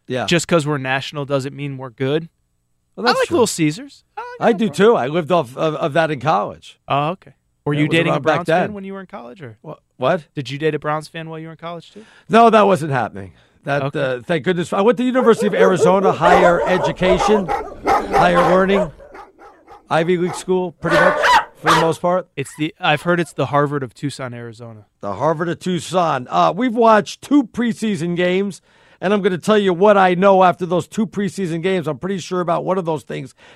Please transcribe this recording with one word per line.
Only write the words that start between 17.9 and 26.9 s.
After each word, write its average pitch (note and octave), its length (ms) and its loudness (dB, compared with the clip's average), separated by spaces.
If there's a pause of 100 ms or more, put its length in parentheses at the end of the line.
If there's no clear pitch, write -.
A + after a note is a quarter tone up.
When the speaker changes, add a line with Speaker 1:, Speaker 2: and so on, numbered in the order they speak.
Speaker 1:
learning, F#3 400 2 (1000)
Ivy E3 260 2
League E3+ 180 -2
school, F3+ 380 -4
pretty - 240 -2
much - 220 4 (380)
for - 140 -2
the E3 120 4
most E3 180 0
part. F3+ 360 -2
Speaker 2:
It's C#3 200 -8
the, D3+ 240 -6
I've D#3 220 0
heard F3 180 0
it's D#3+ 140 -6
the C#3+ 120 -2
Harvard C#3+ 360 0
of B2 100 -10
Tucson, C3+ 400 -10
Arizona. A#2 540 -18 (160)
Speaker 1:
The G2+ 100 -6
Harvard D#3 380 -2
of D#3+ 80 -6
Tucson. D#3+ 720 -2
Uh, E3+ 260 2
we've A#3 180 -2
watched A3 460 2